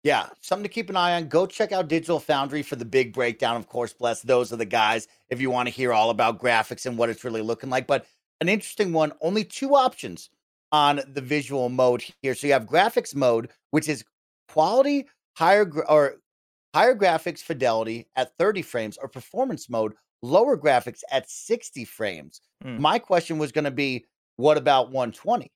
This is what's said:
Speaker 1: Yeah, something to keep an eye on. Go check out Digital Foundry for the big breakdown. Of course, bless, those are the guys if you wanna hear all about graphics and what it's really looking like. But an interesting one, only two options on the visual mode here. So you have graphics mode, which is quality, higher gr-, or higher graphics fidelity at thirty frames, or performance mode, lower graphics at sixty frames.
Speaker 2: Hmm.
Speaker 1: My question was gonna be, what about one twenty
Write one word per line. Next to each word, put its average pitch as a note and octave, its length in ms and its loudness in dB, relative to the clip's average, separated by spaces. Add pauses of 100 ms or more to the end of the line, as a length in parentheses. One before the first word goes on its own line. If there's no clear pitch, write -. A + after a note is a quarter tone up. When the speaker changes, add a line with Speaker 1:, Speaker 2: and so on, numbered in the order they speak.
Speaker 1:
Yeah, C3 240 0 (120)
something G3+ 240 -6
to G3 60 -8
keep G#3 200 -8
an G3 60 -10
eye F3 200 2
on. E3 120 -4
Go E3+ 180 2
check G#3 280 -4
out F3+ 160 -2
Digital E3 300 -2
Foundry C#3 420 -2
for C3 160 -8
the A#2 80 -8
big B2 260 0
breakdown. A#2+ 460 -2
Of A2 100 -10
course, A#2+ 240 -6
bless, A#2 300 -4
those B2 320 2
are A#2 40 -8
the A2+ 80 -4
guys A2 440 0 (200)
if B2+ 120 -6
you C3 80 -2
wanna B2 220 -2
hear B2+ 200 -2
all A2+ 180 4
about A2+ 320 0
graphics A#2 440 0
and B2 120 -6
what A#2 120 2
it's A2 160 -10
really A2+ 160 -4
looking A#2 280 -6
like. B2+ 180 -2
But C#3 180 -2 (340)
an E3 80 -2
interesting G3 460 -2
one, D#3 260 0
only G3+ 240 -2
two C#4 320 -2
options C#3+ 540 -2 (420)
on D3 340 4
the C#3 160 -8
visual C3 460 -2
mode B2+ 340 2 (200)
here. C3 120 -2
So C#3+ 140 -4
you C#3 60 4
have B2 120 2
graphics F#3 480 0
mode, A#2+ 360 2 (220)
which D3+ 180 0
is C3 160 -4 (440)
quality, C4+ 580 2 (280)
higher G3 300 6
gr-, D#3 220 -6
or D3 280 4 (600)
higher A#3 200 6
graphics F3 440 0
fidelity A#2 760 -2
at C3 220 -4
thirty F#3+ 240 0
frames, A2 400 -6
or C3+ 60 -10
performance G3+ 600 -8
mode, A2 240 -2 (280)
lower G3+ 360 2
graphics C3 440 0 (100)
at C3 180 -2
sixty - 560 -8
frames. E2 560 -10 (220)
Speaker 2:
Hmm. B2+ 180 -10
Speaker 1:
My F#3 180 2
question E3+ 380 -2
was D3+ 140 -4
gonna D3 200 -4
be, C3 340 -4 (300)
what D3+ 220 4
about C3 340 2
one B2+ 200 -4
twenty G3 440 -6